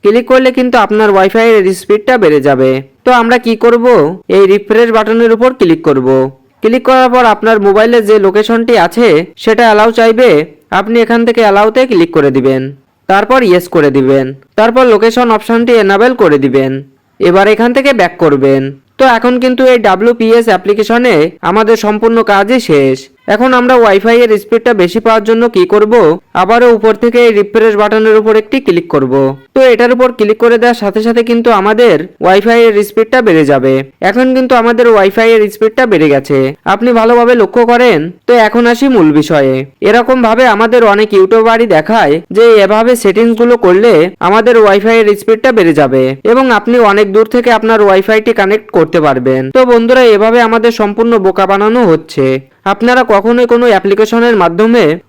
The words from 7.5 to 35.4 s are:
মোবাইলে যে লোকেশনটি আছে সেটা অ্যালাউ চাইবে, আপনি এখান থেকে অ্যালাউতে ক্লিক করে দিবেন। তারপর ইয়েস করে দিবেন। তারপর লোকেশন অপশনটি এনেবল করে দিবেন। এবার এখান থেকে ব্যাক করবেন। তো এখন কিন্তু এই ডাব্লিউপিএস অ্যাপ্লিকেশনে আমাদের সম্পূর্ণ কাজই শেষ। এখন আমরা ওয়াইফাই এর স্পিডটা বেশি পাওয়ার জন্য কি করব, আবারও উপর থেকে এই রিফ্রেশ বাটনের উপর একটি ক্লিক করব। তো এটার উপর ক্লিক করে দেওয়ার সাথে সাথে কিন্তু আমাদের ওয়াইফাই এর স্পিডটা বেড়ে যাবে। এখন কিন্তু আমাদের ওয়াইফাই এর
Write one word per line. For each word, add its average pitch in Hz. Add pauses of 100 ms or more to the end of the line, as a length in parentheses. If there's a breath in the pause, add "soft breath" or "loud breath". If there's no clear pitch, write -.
মোবাইলে 214
যে 214
লোকেশনটি 220
আছে 226 (300)
সেটা 226
অ্যালাউ 220
চাইবে, 226 (420)
আপনি 208
এখান 233
থেকে 233
অ্যালাউতে 214
ক্লিক 170
করে 143
দিবেন। 131 (460)
তারপর 214
ইয়েস 180
করে 147
দিবেন। 135 (280)
তারপর 226
লোকেশন 226
অপশনটি 226
এনেবল 214
করে 160
দিবেন। 135 (480)
এবার 190
এখান 220
থেকে 269
ব্যাক 180
করবেন। 139 (360)
তো 262
এখন 240
কিন্তু 254
এই 254
ডাব্লিউপিএস 226
অ্যাপ্লিকেশনে 214 (260)
আমাদের 214
সম্পূর্ণ 220
কাজই 208
শেষ। 139 (280)
এখন 226
আমরা 247
ওয়াইফাই 226
এর 233
স্পিডটা 233
বেশি 185
পাওয়ার 220
জন্য 226
কি 196
করব, 208 (420)
আবারও 233
উপর 220
থেকে 240
এই 226
রিফ্রেশ 214
বাটনের 214
উপর 214
একটি 220
ক্লিক 170
করব। 135 (420)
তো 269
এটার 240
উপর 254
ক্লিক 214
করে 233
দেওয়ার 240
সাথে 208
সাথে 233
কিন্তু 233
আমাদের 214 (240)
ওয়াইফাই 202
এর 226 (100)
স্পিডটা 220
বেড়ে 165
যাবে। 135 (260)
এখন 254
কিন্তু 254
আমাদের 233
ওয়াইফাই 220
এর 220